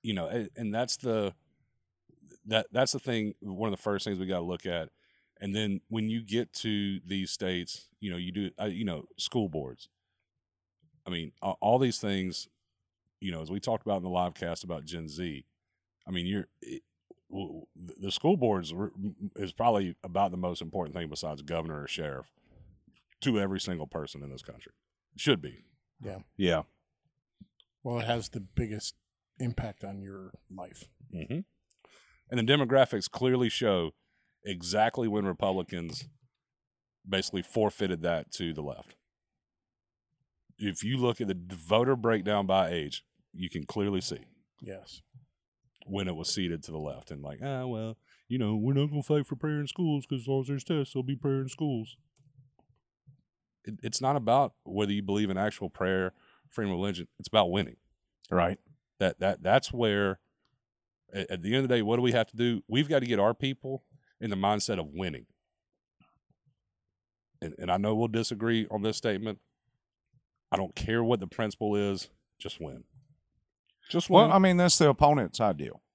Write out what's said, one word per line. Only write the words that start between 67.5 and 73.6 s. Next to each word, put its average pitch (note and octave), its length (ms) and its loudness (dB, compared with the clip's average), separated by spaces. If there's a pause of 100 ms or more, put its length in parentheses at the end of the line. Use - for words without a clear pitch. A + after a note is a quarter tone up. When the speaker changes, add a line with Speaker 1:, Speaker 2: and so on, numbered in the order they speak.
Speaker 1:
and F2 120 -4
I F2+ 60 6
know G#2 180 2
we'll A#2 140 2
disagree A2+ 600 0
on G#2 120 -2
this A2 140 0
statement. G#2+ 420 -2 (1120)
I - 60 2
don't F#2 180 -2
care A#2 300 0
what A2+ 160 2
the F#2 60 -6
principle G#2 500 -2
is, G2+ 320 0 (300)
just - 220 -12
win. C2 240 -10 (1040)